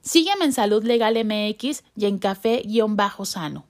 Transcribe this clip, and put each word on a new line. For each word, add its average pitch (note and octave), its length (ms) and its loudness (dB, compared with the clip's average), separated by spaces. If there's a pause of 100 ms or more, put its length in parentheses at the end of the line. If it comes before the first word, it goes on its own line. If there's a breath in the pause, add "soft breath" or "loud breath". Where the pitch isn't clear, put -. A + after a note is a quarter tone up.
Sígueme F4+ 460 2
en C#4 60 2
Salud G#3 300 2
Legal A3+ 340 2
M G#3+ 340 -2
X B3 340 -6 (120)
y G3+ 100 -2
en G3+ 120 0
Café G3+ 460 0
guion G#3+ 320 2
bajo G3+ 280 -2
sano. D#3 460 -8